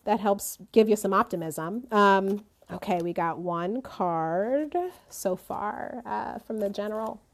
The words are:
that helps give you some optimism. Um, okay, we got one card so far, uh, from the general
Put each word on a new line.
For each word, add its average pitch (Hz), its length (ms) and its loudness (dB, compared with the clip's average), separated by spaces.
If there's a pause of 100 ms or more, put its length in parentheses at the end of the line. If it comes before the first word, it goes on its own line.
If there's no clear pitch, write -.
that 208 160 2
helps 202 360 0 (160)
give 220 160 8
you 208 80 6
some 196 160 -2
optimism. 180 760 -2
Um, 202 540 6 (280)
okay, 175 300 -2
we 175 100 -2
got 170 260 -2
one 180 440 -2
card 185 920 -2 (360)
so - 260 -2
far, - 720 -8
uh, 214 320 -6
from 220 220 -8
the 202 100 -2
general 214 500 -6 (140)